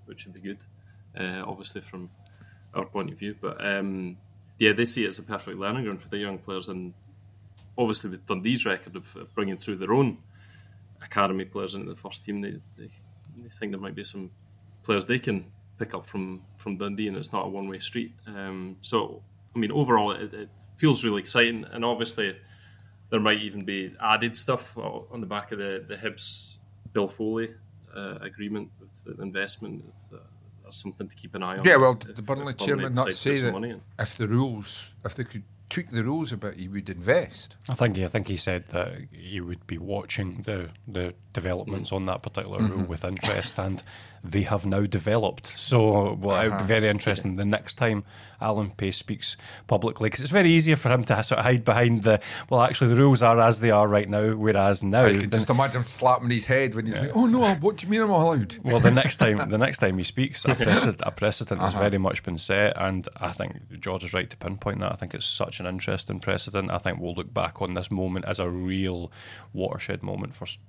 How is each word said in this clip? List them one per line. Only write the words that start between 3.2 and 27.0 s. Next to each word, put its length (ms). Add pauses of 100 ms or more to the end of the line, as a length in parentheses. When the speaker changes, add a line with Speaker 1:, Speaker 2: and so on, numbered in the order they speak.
Speaker 1:
But, 260
um, 520 (420)
yeah, 140
they 120
see 200
it 40
as 100
a 40
perfect 340
learning 280
ground 160
for 80
the 80
young 200
players, 320
and 240 (840)
obviously 320
with 160
Dundee's 400
record 300
of, 200
of 200
bringing 220
through 200
their 160
own 240 (840)
academy 440
players 300
into 140
the 60
first 300
team, 160
they, 100 (260)
they, 120 (480)
they 120
think 220
there 100
might 140
be 80
some 280 (520)
players 220
they 140
can 260 (320)
pick 160
up 120
from, 360 (160)
from 200
Dundee, 300
and 100
it's 160
not 120
a 40
one-way 300
street. 340 (140)
Um, 540
so 400 (340)
I 40
mean, 120
overall, 400
it, 220
it 160 (260)
feels 300
really 160
exciting, 500
and 140
obviously 500 (760)
there 100
might 200
even 240
be 380
added 340
stuff 420
o-, 340
on 100
the 60
back 240
of 80
the, 280
the 80
Hibs 600 (360)
Bill 160